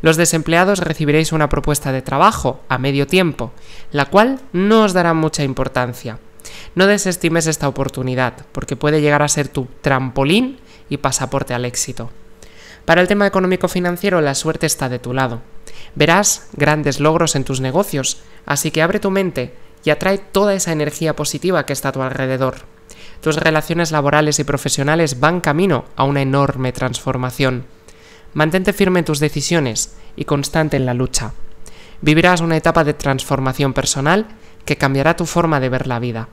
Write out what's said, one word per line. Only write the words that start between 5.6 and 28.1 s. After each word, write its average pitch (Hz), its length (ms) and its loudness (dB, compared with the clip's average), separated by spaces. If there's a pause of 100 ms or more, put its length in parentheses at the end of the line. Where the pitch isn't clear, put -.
No 185 120 6
desestimes 170 600 2
esta 151 220 -2
oportunidad, 127 640 -2 (200)
porque - 240 -6
puede 151 260 2
llegar 147 200 4
a 147 60 2
ser 143 200 -2
tu 127 200 -6 (140)
trampolín 139 760 0 (300)
y 143 80 -4
pasaporte 131 560 -4
al 123 140 -4
éxito. 120 440 -8 (760)
Para 165 160 6
el 180 60 2
tema 202 180 2
económico 185 420 2
financiero, 180 540 0
la 143 120 2
suerte 160 300 -2
está 143 240 -2
de 123 120 -6
tu 123 120 -8
lado. 127 300 -4 (520)
Verás 170 580 2
grandes 143 480 0
logros 160 340 2
en 135 100 0
tus 131 160 -4
negocios, 135 600 -2 (240)
así 143 240 -2
que 156 100 0
abre 202 200 2
tu 196 100 0
mente 185 440 -2 (300)
y 156 60 2
atrae 190 280 0
toda 202 360 2
esa 180 180 -2
energía 151 440 -2
positiva 156 500 -2
que 147 60 -4
está 139 160 -4
a 135 40 -4
tu 131 100 -4
alrededor. 131 560 -2 (640)
Tus 156 160 0
relaciones 160 540 2
laborales 151 480 2
y 147 60 0
profesionales 143 720 0
van 165 220 2
camino 160 460 0 (100)
a 131 80 2
una 139 180 2
enorme 135 480 0
transformación. 127 960 -2 (680)